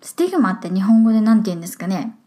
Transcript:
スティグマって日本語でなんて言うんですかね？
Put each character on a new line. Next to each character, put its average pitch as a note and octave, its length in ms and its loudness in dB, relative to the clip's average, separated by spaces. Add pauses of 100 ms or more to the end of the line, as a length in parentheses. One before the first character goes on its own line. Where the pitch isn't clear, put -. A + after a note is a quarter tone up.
ス - 120 -18
テ E4+ 120 -2
ィ F4+ 40 -2
グ F#4 80 -4
マ G#3 140 0
っ - 80 -6
て - 100 -12
日 F#3 120 -2
本 A3+ 220 4
語 A3 80 4
で A3 80 2
な A3 140 4
ん A3 80 4
て - 80 -2
言 F3+ 60 -4
う - 20 -10
ん E3 40 -12
で E3+ 60 -14
す - 120 -16
か E3+ 80 -8
ね？ F#3+ 280 -6 (100)